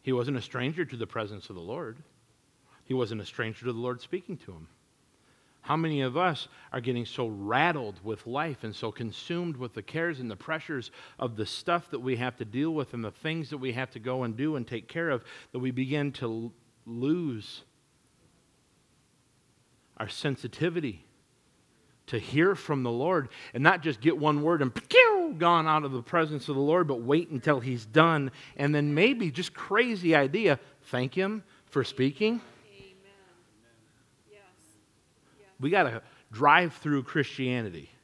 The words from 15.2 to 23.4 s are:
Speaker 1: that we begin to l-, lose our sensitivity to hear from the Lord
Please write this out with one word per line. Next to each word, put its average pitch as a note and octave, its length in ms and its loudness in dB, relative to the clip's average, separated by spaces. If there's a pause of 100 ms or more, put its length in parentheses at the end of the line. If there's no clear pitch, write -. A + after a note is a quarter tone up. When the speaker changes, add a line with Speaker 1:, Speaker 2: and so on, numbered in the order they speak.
Speaker 1:
that C3+ 60 -6
we B2+ 120 -2
begin C3+ 400 -2
to C3 140 -8
l-, A2+ 280 -6 (320)
lose B2+ 760 -2 (2250)
our G#2+ 140 -8
sensitivity C#3+ 960 -4 (1000)
to A#2 120 -4
hear D#3+ 340 2
from C#3+ 300 -2
the A#2+ 80 0
Lord C#3 380 0 (240)